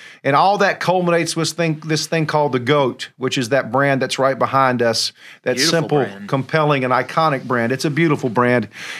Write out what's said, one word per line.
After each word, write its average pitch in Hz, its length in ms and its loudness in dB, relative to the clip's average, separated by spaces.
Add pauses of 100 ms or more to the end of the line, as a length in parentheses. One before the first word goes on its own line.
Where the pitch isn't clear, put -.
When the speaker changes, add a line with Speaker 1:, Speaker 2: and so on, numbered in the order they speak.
(240)
Speaker 1:
And 139 120 0
all 185 240 2
that 185 200 0
culminates 170 560 0
with 160 160 -2
thing, 160 340 -2
this 156 200 -2
thing 160 220 -2
called 147 240 0
the 127 80 -2
goat, 135 580 0
which 127 200 -4
is 120 120 -2
that 127 220 0
brand 135 300 2
that's - 180 -4
right 131 180 0
behind 123 460 2
us, 117 280 0 (300)
that 123 140 -2
Speaker 2:
Beautiful 160 240 0
Speaker 1:
simple, 147 260 0
Speaker 2:
brand. 101 240 -14
Speaker 1:
compelling, 143 540 0
and 127 100 0
iconic 135 520 0
brand. 120 260 0
It's 127 120 -4
a 165 60 0
beautiful 147 400 0
brand. 123 400 2 (300)